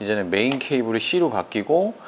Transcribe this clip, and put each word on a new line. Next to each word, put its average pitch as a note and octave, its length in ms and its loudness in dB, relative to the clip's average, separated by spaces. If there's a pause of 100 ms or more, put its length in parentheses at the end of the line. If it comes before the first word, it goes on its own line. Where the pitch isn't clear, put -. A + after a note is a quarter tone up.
이제는 G2+ 300 0
메인 A#2 300 2
케이블이 A#2 400 0
C로 E3+ 300 2
바뀌고 C3+ 640 0 (140)